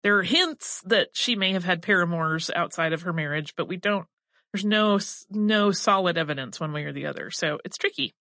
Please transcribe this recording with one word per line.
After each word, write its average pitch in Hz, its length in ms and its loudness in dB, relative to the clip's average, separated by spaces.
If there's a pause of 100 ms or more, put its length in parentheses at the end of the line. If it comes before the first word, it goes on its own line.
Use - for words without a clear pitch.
There 208 160 4
are 190 60 2
hints 320 600 0
that 202 260 2
she - 240 -2
may 190 160 0
have 185 120 0
had 175 180 0
paramours 170 720 0
outside 165 380 -2
of 160 80 -6
her 175 100 -4
marriage, 151 440 -4
but 165 120 -4
we 185 80 -4
don't, 202 300 -2 (460)
there's 196 120 -4
no 214 320 4
s-, - 340 -4
no 208 400 4
solid 185 460 2
evidence 143 420 -4
one 156 140 -4
way 147 120 -4
or 147 80 -6
the 139 140 -6
other. 180 240 -8
So 151 340 -2
it's - 120 -10
tricky. - 460 -4